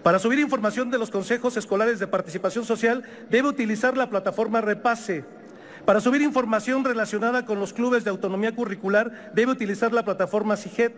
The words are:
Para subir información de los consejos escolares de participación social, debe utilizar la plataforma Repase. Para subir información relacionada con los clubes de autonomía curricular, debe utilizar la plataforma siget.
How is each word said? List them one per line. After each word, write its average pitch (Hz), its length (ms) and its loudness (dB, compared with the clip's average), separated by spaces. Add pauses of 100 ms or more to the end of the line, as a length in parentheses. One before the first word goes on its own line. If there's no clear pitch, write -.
Para 185 160 6
subir 233 180 2
información 247 540 0
de 254 60 0
los 220 120 -4
consejos 233 460 -2
escolares 214 420 0
de 190 80 -4
participación 190 580 -4
social, 233 380 0 (260)
debe 262 200 4
utilizar 254 480 0
la 247 120 0
plataforma 214 520 0
Repase. 208 640 -2 (600)
Para 208 160 6
subir 262 220 2
información 254 640 0
relacionada 233 600 0
con 214 140 -2
los 196 140 -4
clubes 240 320 2
de 214 60 0
autonomía 196 440 -2
curricular, 220 800 -2
debe 233 160 4
utilizar 226 420 0
la 226 120 2
plataforma 202 520 0
siget. 233 420 -2